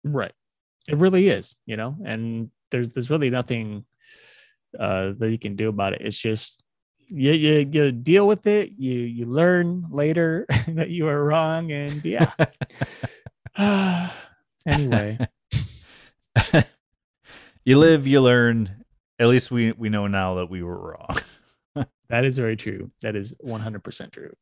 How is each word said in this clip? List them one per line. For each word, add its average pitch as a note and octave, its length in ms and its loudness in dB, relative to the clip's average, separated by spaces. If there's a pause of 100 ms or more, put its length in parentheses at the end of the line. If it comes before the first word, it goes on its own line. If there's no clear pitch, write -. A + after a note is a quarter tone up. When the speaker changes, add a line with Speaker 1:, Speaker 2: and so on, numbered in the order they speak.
Speaker 1:
Right. C3+ 300 -4 (560)
It D3 80 -2
really F#3 320 4
is, G2+ 260 -2 (100)
you A2 120 -8
know, B2 280 -6
and A2+ 460 -6 (220)
there's, A#2+ 160 -2
there's B2 200 -8
really D3 220 0
nothing, A2+ 540 -4 (920)
uh, G2 420 -2
that A2+ 120 -2
you A2+ 80 -2
can G#2 160 -8
do G#2+ 140 -2
about G2 240 -2
it. - 80 -8
It's - 180 -8
just, - 460 -6 (460)
you, C#3+ 240 2
you, D3+ 380 4
you D3 220 2
deal D#3+ 360 4
with G#3 180 0
it. G#3 320 0
You, B2+ 220 -4
you A#2+ 260 -6
learn F3 640 0
later D#3+ 560 0 (120)
<laughs> - 100 -2
that D#3+ 220 -4
you E3+ 140 -4
were D3 200 0
wrong, D#3+ 480 0
and D3 320 -6
yeah. E3 260 0 (1300)
Speaker 2:
<laughs> - 0 -
Speaker 1:
<sighs> F#3+ 540 0 (560)
Anyway. A#2 520 0 (1200)
Speaker 2:
<laughs> - 280 4 (1040)
You C3+ 120 8
live, D#3 280 8
you C#3 140 6
learn. A#2 640 4 (340)
At A#2 100 4
least B2 220 4
we, A#2 220 0
we A2 160 -6
know G#2 180 0
now F#2+ 280 -2
that F2+ 160 -6
we F#2 120 -8
were F2 300 -10
wrong. - 260 -10 (580)
<laughs> C#3 100 -4 (240)
Speaker 1:
That A#2+ 160 0
is C3 100 -2
very A2+ 200 -2
true. F#2+ 340 -10 (100)
That G#2+ 160 -6
is G#2 240 -8
one A2+ 220 -8
hundred A2 200 -10
percent - 300 -14
true. - 300 -18